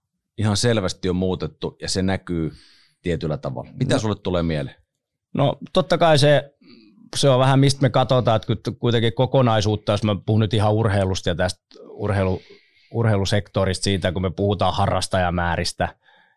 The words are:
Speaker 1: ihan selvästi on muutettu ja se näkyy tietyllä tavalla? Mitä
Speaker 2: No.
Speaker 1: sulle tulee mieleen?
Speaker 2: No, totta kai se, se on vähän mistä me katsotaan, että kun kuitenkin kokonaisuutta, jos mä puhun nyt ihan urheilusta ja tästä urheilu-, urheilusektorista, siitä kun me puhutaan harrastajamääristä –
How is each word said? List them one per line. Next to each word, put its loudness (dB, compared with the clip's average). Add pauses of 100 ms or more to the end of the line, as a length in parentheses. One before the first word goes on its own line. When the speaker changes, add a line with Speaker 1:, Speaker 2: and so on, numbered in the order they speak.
(380)
Speaker 1:
ihan 0
selvästi -2
on 0
muutettu -4
ja -10
se -2
näkyy -2 (500)
tietyllä -4
tavalla? -10 (100)
Mitä 0
Speaker 2:
No. 0
Speaker 1:
sulle -2
tulee -2
mieleen? -4 (580)
Speaker 2:
No, 0 (160)
totta 0
kai 4
se, 4 (720)
se 2
on 4
vähän 4
mistä 4
me 4
katsotaan, 2
että -2
kun -4
kuitenkin 0
kokonaisuutta, 2
jos -2
mä 0 (100)
puhun 2
nyt 0
ihan 2
urheilusta 0
ja -2
tästä -4 (280)
urheilu-, -2 (520)
urheilusektorista, 0
siitä 0
kun -4
me -2
puhutaan 0
harrastajamääristä – -2 (500)